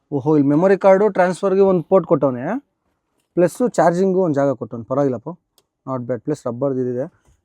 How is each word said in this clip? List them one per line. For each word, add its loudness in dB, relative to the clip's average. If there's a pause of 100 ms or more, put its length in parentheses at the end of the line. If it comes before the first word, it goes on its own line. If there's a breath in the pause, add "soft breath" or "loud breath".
(120)
ಓಹೋ, 0
ಇಲ್ಲಿ 2
ಮೆಮೊರಿ 2
ಕಾರ್ಡು 4
ಟ್ರಾನ್ಸ್‌ಫರ್‌ಗೆ 0
ಒಂದು 2
ಪೋರ್ಟ್ 2
ಕೊಟ್ಟವನೆ, -2 (680)
ಪ್ಲಸ್ಸು 0
ಚಾರ್ಜಿಂಗು 0
ಒಂದು -2
ಜಾಗ 0
ಕೊಟ್ಟವನೆ, -8
ಪರವಾಗಿಲ್ಲಪ್ಪ, -2 (600)
not -8
bad. -6
ಪ್ಲಸ್ -8
ರಬ್ಬರ್ದು -4
ಇದಿದೆ, -6 (320)